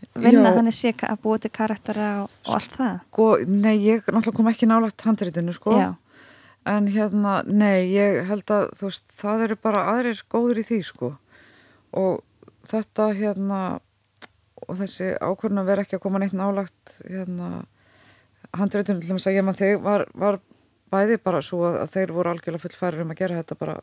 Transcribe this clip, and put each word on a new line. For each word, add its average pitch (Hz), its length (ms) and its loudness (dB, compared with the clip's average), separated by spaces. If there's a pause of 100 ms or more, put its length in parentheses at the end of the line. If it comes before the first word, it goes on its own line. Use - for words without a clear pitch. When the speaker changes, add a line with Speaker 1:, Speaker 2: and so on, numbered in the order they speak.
(120)
Speaker 1:
vinna, 233 320 8
Speaker 2:
Já. - 100 6
Speaker 1:
þannig 226 240 4
sé 233 160 0
ka-, - 160 -6
að 208 120 -6
búa 220 180 0
til 214 100 -6
karaktera 214 540 -4 (120)
og, 202 240 -8
og - 140 -4
allt - 220 -4
það. 196 260 -4
Speaker 2:
Sko, - 240 2 (180)
nei, 202 340 2
ég 214 280 2
náttúrulega 226 300 0
kom 226 160 4
ekki 220 180 2
nálægt 226 320 2
handritinu, 175 540 -2
sko. 214 180 0
Speaker 1:
Já. 185 140 4 (800)
Speaker 2:
En 208 200 0
hérna, 202 580 0
nei, 196 440 4
ég 196 380 2
held 202 200 -4
að, 208 260 0
þú - 140 -10
veist, - 240 -10
það 220 320 -4
eru 214 140 -2
bara 208 300 0
aðrir 233 380 -2
góðir 233 380 0
í - 40 -6
því, 233 160 -2
sko. - 280 -8 (840)
Og 185 280 -2 (440)
þetta, 220 480 -2
hérna, 196 480 -2 (960)
og - 220 -10
þessi 185 380 -6
ákvörðun 196 480 -2
að 185 60 0
vera 202 120 0
ekki 196 160 -6
að - 60 -12
koma 196 180 0
neitt 196 140 -2
nálægt, 196 640 -6
hérna, 180 640 -10 (840)
handritinu, 196 520 -2
til 165 80 -8
dæmis 185 160 -2
að 196 120 2
ég 196 80 2
man 190 100 -2
þig, 202 240 2
var, 196 300 0
var 185 280 -2 (540)
bæði 208 280 2
bara 175 220 0
svo 175 240 -2
að, 170 140 0
að 160 120 -6
þeir 185 200 -2
voru 175 200 0
algjörlega 170 300 -8
fullfærir 175 420 -6
um 156 80 -6
að 156 60 -12
gera 175 240 -4
þetta - 160 -10
bara 156 240 -6